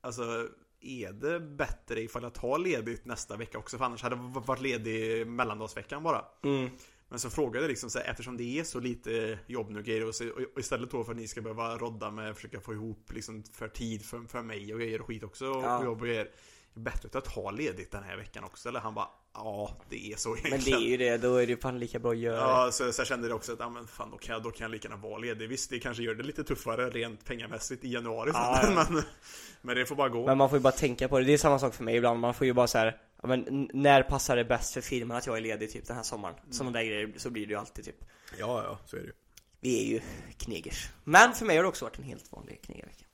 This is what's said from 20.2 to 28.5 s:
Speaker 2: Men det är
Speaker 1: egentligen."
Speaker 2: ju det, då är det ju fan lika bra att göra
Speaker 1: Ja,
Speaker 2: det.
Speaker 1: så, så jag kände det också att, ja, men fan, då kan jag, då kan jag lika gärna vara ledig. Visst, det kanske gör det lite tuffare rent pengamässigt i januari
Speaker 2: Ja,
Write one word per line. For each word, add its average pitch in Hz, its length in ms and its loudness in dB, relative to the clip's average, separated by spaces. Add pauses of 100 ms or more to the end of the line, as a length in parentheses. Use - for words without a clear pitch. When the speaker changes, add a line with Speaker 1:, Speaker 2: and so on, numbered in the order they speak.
Speaker 2:
Men 117 140 -4
det 160 60 -2
är - 40 0
Speaker 1:
egentligen." 131 280 4
Speaker 2:
ju 120 160 4
det, 120 200 4
då 123 180 4
är 123 120 6
det 123 40 0
ju 120 60 0
fan 127 220 -4
lika 120 200 -4
bra 117 120 2
att 113 60 2
göra 113 200 0
Speaker 1:
Ja, 127 280 6
Speaker 2:
det. 123 60 2
Speaker 1:
så, 123 220 0
så 135 60 -2
jag 123 80 0
kände 120 200 -2
det 117 60 0
också 113 200 -6
att, 110 60 -10
ja, 120 100 -6
men 117 180 -12
fan, 110 240 -10
då 107 60 -16
kan 117 160 -8
jag, 113 100 -4
då 113 80 -6
kan 117 140 -8
jag 110 60 -6
lika 107 180 -8
gärna 104 120 -10
vara 107 160 -8
ledig. 113 320 -4
Visst, 131 200 -4
det 123 100 -4
kanske 117 240 -4
gör 113 120 -2
det 120 80 -8
lite 147 200 -6
tuffare 123 460 -2
rent 117 360 -4
pengamässigt 117 580 -6
i 123 100 -4
januari 117 400 0
Speaker 2:
Ja, 123 300 4